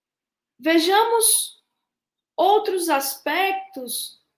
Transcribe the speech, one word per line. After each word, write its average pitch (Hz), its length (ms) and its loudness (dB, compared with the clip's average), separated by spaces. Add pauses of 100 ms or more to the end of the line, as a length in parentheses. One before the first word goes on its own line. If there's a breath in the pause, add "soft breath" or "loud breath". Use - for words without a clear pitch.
(580)
vejamos 392 1040 2 (760)
outros 381 520 2
aspectos 294 1300 -6 (180)